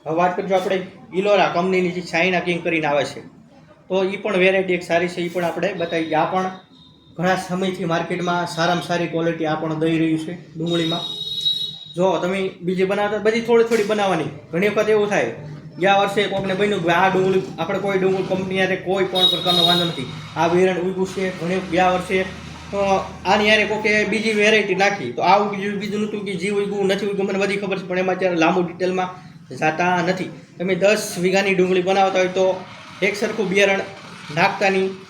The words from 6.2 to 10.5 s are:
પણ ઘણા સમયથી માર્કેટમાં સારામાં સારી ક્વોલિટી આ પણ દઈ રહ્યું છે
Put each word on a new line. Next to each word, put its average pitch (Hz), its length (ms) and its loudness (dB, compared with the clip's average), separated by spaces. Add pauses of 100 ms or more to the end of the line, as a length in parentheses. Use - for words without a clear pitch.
પણ 185 220 -2 (640)
ઘણા 180 260 0
સમયથી 180 460 -4
માર્કેટમાં 170 600 -2
સારામાં 165 400 0
સારી 170 200 -2
ક્વોલિટી 165 400 -2
આ 151 80 0
પણ 156 260 -4
દઈ 160 180 2
રહ્યું 160 200 2
છે 165 140 -8 (200)